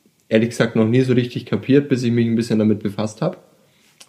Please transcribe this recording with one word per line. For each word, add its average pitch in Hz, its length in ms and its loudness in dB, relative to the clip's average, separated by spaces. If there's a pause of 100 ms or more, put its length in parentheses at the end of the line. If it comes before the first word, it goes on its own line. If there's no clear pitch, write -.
(300)
ehrlich 113 200 2
gesagt 117 260 -2
noch 110 120 2
nie 123 140 2
so 127 120 2
richtig 120 320 -2
kapiert, 135 440 0
bis 131 140 0
ich 120 80 0
mich 120 160 2
ein 113 80 0
bisschen 113 240 0
damit 104 220 2
befasst 107 400 -6
hab. 165 220 -6 (640)